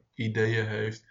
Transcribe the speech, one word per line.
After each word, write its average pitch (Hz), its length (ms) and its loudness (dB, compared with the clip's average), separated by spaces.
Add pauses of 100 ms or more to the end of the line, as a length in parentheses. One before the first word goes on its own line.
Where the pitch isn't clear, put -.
(140)
ideeën 110 540 2
heeft, 107 440 -4